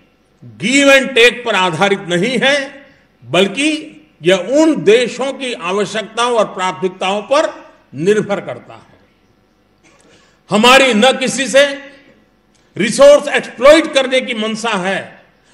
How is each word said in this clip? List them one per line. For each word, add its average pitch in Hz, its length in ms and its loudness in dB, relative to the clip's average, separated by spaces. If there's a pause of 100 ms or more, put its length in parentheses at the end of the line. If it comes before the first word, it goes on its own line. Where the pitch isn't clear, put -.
(580)
give 269 400 4
and 254 180 -2
take 233 280 2
पर 226 100 -2
आधारित 185 460 0
नहीं 175 380 -2
है, 269 480 -2 (380)
बल्कि 202 640 -2 (340)
यह 180 140 2
उन 262 460 0
देशों 240 500 0
की 254 200 -10
आवश्यकताओं 208 840 -4
और 202 60 2
प्राथमिकताओं 185 760 -6
पर 302 500 -4 (220)
निर्भर 185 460 -2
करता 120 340 -16
है। - 260 -20 (1500)
हमारी 247 440 4
न 240 180 4
किसी 262 360 -4
से 277 440 0 (840)
resource 277 520 4
exploit 285 640 2
करने 262 280 0
की 254 140 -6
मंशा 220 400 -6
है 180 500 -6 (300)